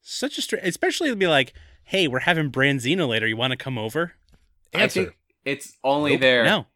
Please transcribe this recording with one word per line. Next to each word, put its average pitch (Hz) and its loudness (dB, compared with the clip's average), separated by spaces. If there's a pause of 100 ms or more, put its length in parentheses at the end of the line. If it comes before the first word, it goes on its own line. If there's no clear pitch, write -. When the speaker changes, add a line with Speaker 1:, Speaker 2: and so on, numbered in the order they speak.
Speaker 1:
Such - -8
a 302 -6
str-, - -6
especially 302 -2
to 240 -2
be 190 2
like, 139 2 (280)
"Hey, 190 0
we're 127 -2
having 160 0
branzino 139 0
later. 110 0
You 110 -2
wanna 127 -2
come 131 -8
over?" 147 -4 (640)
Speaker 2:
I 185 2
Speaker 3:
Answer. 190 0
Speaker 2:
think - -12 (300)
it's 139 -8
only 143 2
Speaker 3:
Nope. 131 2
Speaker 2:
there 127 4
Speaker 1:
No. 170 2